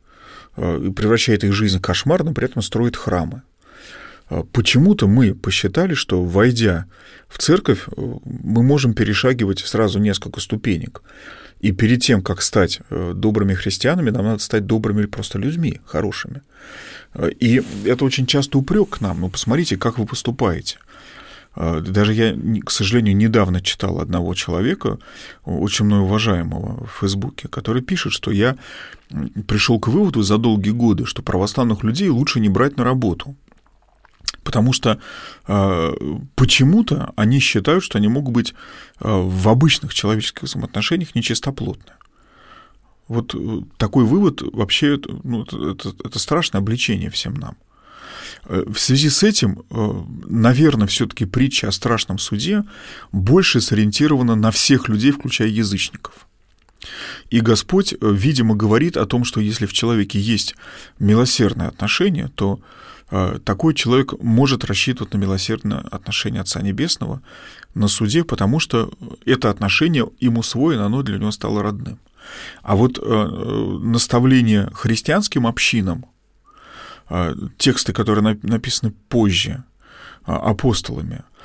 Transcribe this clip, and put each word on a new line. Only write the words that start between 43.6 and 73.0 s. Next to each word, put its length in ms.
такой 280
вывод 380
вообще, 460
ну, 180
это, 300
это, 180
это 140
страшное 420
обличение 480
всем 240
нам. 240
Э, 220
в 120
связи 300
с 140
этим, 460
э, 340
наверно, 580
всё-таки 400
притча 420
о 40
страшном 480
суде 440
больше 500
сориентирована 760
на 160
всех 380
людей, 220
включая 360
язычников. 800
И 120
Господь, 520
э, 80
видимо, 540
говорит 420
о 80
том, 180
что 180
если 240
в 80
человеке 460
есть 360
милосердное 680
отношение, 640
то, 260
э, 320
такой 300
человек 480
может 420
рассчитывать 500
на 40
милосердное 640
отношение 600
Отца 200
Небесного 600
на 140
суде, 360
потому 360
что 320
это 240
отношение 580
им 180
усвоено, 480
оно 160
для 160
него 140
стало 320
родным. 360
А 140
вот, 260